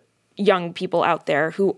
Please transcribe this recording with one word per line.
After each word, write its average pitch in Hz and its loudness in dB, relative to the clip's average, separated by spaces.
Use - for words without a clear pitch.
young 180 0
people 175 -2
out 160 -2
there 156 0
who 196 -2